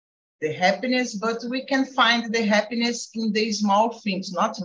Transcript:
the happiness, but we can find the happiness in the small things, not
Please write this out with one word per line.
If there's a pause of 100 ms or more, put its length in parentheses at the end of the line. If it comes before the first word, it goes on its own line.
(400)
the
happiness,
but
we
can
find
the
happiness
in
the
small (140)
things,
not